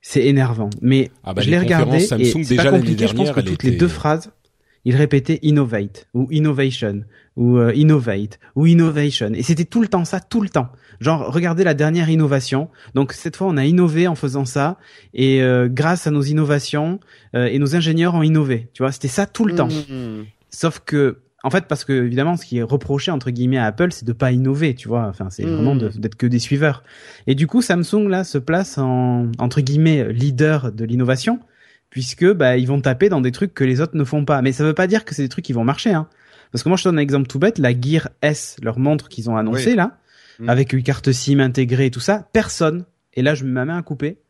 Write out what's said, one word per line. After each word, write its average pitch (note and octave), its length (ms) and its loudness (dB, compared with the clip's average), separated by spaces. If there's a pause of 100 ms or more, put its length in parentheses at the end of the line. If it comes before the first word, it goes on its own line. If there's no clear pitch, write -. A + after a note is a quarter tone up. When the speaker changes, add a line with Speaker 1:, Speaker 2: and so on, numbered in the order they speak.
Speaker 1:
c'est C3 240 0
énervant. B2 440 2 (120)
Mais C3 300 2 (120)
Speaker 2:
Ah F#2+ 120 -10
bah, G2+ 60 -2
Speaker 1:
je A#2+ 60 0
Speaker 2:
les D3 40 2
Speaker 1:
l'ai F3 80 4
regardé E3+ 260 4 (140)
Speaker 2:
conférences G3+ 100 2
Samsung, B2 320 2
Speaker 1:
et - 20 -4
c'est B2+ 60 -8
Speaker 2:
déjà B2+ 140 4
Speaker 1:
pas - 80 4
Speaker 2:
l'année F#3 80 6
Speaker 1:
compliqué, A2+ 280 0
je G#2+ 60 -2
pense A2+ 120 -2
Speaker 2:
dernière, D3 100 -2
Speaker 1:
que - 60 2
Speaker 2:
elle - 40 -4
Speaker 1:
toutes - 180 -4
les C3 60 2
Speaker 2:
était A#2 80 2
Speaker 1:
deux F3 100 4
phrases, D3+ 440 -2 (540)
il B2 120 2
répétait D3 460 2
innovate A#2 720 0
ou B2+ 160 0
innovation C3+ 720 -2 (340)
ou, B2 200 4
euh, A#2 160 4
innovate A#2 640 2 (180)
ou D3+ 100 2
innovation. D3 680 2
Et A2+ 80 -4
c'était E3 220 0
tout A#3 180 -2
le G#3 60 2
temps F#3 160 0
ça, F3+ 160 -6
tout A3+ 220 -4
le F#3+ 80 -4
temps. B2 180 0 (320)
Genre, C#3 340 -2
regardez E3+ 300 0
la E3 100 2
dernière D#3+ 360 0
innovation. C#3+ 600 0 (240)
Donc, C3+ 200 0
cette - 240 -10
fois, F#3+ 100 -2
on E3+ 80 0
a C#3 100 0
innové E3+ 420 2
en E3 80 -2
faisant C#3 300 -4
ça. C#3+ 320 -2 (360)
Et, C3+ 280 2
euh, B2 300 2
grâce D#3+ 340 0
à D#3 60 0
nos D3 100 0
innovations, D3+ 800 -2 (340)
euh, B2 140 0
et B2+ 120 0
nos C#3+ 180 0
ingénieurs E3 360 0
ont D#3+ 100 2
innové. C#3 500 0
Tu D3+ 100 -4
vois, C#3 80 0
c'était C#3 160 -8
ça G3 180 -2
tout A3 200 -4
le F3 100 0
temps. E3 140 0
Speaker 3:
Mm, D3 240 -6
mm, A#2 260 -10
mm. G#2+ 60 -14 (240)
Speaker 1:
Sauf - 360 -4
que, C#3+ 340 0 (260)
en C3+ 40 0
fait, F3+ 200 0
parce - 160 -6
que, C#3 80 -2
évidemment, C3 420 0
ce E3 100 -10
qui A#2+ 120 -6
est A#2 60 -2
reproché, C#3 460 -2
entre C3 220 -4
guillemets, B2+ 260 0
à A#2 80 0
Apple, G#2+ 260 0
c'est - 140 -14
de A#2 80 -2
pas B2+ 200 0
innover, C3 420 0
tu A2 140 -14
vois. A#2 180 -2
Enfin, G2 220 -8
c'est G2 160 -8
Speaker 3:
Mm. D#3+ 100 -2
Speaker 1:
vraiment C#3 220 2
de, A2 180 -2
d'être G#2+ 200 -8
que B2 120 -2
des A#2+ 120 2
suiveurs. C#3+ 440 -2 (420)
Et C3+ 100 2
du D3 120 0
coup, A#3+ 140 2
Samsung, G3 480 0
là, F#3 160 0
se - 120 -6
place D#3+ 400 -2
en, B2+ 600 0
entre B2+ 220 0
guillemets, D3 500 2
leader C3+ 640 0
de A2 120 -6
l'innovation, B2+ 540 0 (500)
puisque, C3+ 420 0
bah, C3 260 4
ils B2 100 0
vont C#3 140 0
taper C3+ 280 2
dans D#3 120 2
des B2 100 0
trucs G3 220 -4
que C#3 100 -2
les C3 180 2
autres E3 140 -4
ne D3 80 0
font D3 220 -2
pas. C#3 160 2
Mais C3 100 2
ça D3 120 -2
veut D#3 100 2
pas F#3 140 0
dire G#3+ 180 0
que - 100 -10
c'est D3 80 -4
des B2+ 60 -4
trucs - 160 -8
qui C3 80 -4
vont A#2 100 0
marcher, C#3 300 0
hein. D#3 140 -2 (440)
Parce A#2+ 120 -6
que E3 60 0
moi, F#3 80 2
je - 60 -6
te F#3 60 2
donne D#3+ 100 2
un - 20 2
exemple C#3 260 0
tout C3+ 120 -6
bête, A3 180 0
la B2 220 2
Gear D3 300 -2 (120)
S, - 400 -4
leur A2+ 180 -4
montre C#3+ 300 0
qu'ils A#2 200 -10
ont A2+ 80 -2
annoncée, A#2+ 340 0
Speaker 3:
Oui. B3 40 2
Speaker 1:
là, G#3 220 0 (420)
Speaker 3:
Mm. A#2 100 -4
Speaker 1:
avec B2+ 240 2
une C3 100 0
carte C3+ 280 0
sim C#3 280 0
intégrée C3 480 0
et B2 40 0
tout B2+ 80 -10
ça, G3 340 -2
personne, F3 520 -2 (300)
et B2+ 60 -2
là, D3 140 2
je C3+ 80 -8
mets C3 80 -4
ma B2+ 140 -2
main E3 120 -6
à F3 60 -6
couper D3 340 -8 (120)